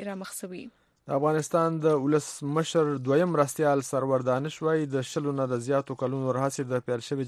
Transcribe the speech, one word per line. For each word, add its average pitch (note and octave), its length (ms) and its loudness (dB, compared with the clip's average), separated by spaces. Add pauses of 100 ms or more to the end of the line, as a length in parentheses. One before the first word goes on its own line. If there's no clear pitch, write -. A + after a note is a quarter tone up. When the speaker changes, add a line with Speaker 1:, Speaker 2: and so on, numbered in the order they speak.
Speaker 1:
رامخ F#3+ 260 -10
سوي۔ F3+ 360 -10 (400)
Speaker 2:
د - 20 -6
افغانستان D#3 720 2
د - 20 -6
ولسمشر D3+ 1120 2
دویم C#3 340 2
مرستیال C#3+ 500 2
سرور C3 400 0
دانش B2+ 420 0
وایي، D#3 240 0
د C3+ 140 -2
شلو C#3+ 320 -4
نه C3+ 140 -2
د B2+ 120 0
زیاتو C3+ 360 -2
کلونو C3 380 -2
راهیسې C3+ 300 0
د B2+ 120 -4 (120)
پیل B2 140 -2
شوې C3+ 280 -4